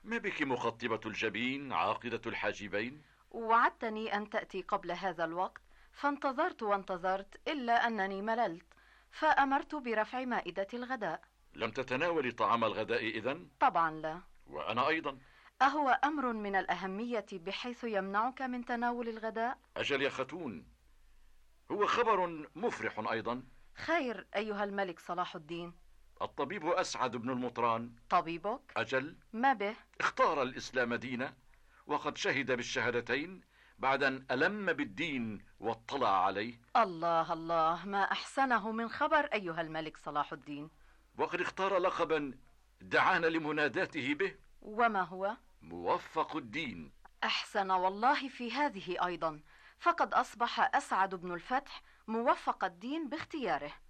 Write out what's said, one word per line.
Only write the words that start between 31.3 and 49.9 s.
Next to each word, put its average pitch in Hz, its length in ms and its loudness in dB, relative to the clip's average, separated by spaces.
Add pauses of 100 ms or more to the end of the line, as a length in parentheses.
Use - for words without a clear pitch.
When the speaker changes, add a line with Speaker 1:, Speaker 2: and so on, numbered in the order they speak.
Speaker 1:
وقد 147 300 -2
شهد 135 360 0
بالشهادتين 120 880 0 (380)
بعد 131 240 4
أن 131 280 2
ألم 180 420 2
بالدين 127 720 -4 (160)
واطلع 113 680 2
عليه. 107 340 -2 (160)
Speaker 2:
الله، 170 560 2
الله، 165 540 2
ما 196 260 2
أحسنه 226 600 0
من 226 160 -4
خبر 302 360 2
أيها 175 360 -2
الملك 156 360 -6
صلاح 147 360 -2
الدين. 147 380 -10 (480)
Speaker 1:
وقد 160 220 -2
اختار 190 380 0
لقباً 156 600 0 (420)
دعانا 156 460 4
لمناداته 151 880 0
به. 185 200 -2 (280)
Speaker 2:
وما 214 400 2
هو؟ 190 340 -4 (260)
Speaker 1:
موفق 170 720 -2
الدين. 113 560 -6 (320)
Speaker 2:
أحسن 208 460 -2
والله 220 580 2
في 240 240 -6
هذه 196 540 -2
أيضًا، 160 340 -2 (380)
فقد 330 360 2